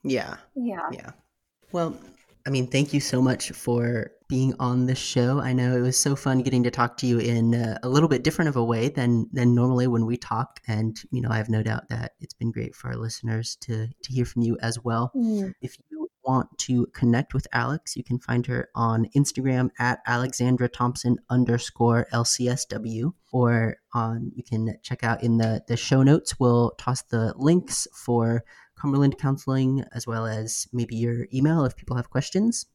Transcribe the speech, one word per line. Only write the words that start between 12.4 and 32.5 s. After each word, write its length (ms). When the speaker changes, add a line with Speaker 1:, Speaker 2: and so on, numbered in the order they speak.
Speaker 1:
great 220
for 140
our 80
listeners 680
to, 260
to 240
hear 120
from 180
you 200
as 200
well. 340
Speaker 2:
Mm. 440
Speaker 1:
If 160
you 180
want 220
to 360
connect 400
with 180
Alex, 440
you 80
can 160
find 260
her 280
on 320
Instagram 600
at 280
Alexandra 640
Thompson 480
underscore 840
L 120
C 240
S 180
W, 460
or 460
on, 400
you 100
can 380
check 200
out 220
in 140
the, 280
the 100
show 260
notes. 360
We'll 400
toss 240
the 340
links 560
for 520
Cumberland 380
Counseling, 720
as 140
well 180
as 480
maybe 220
your 400
email 300
if 120
people 200
have 140
questions. 640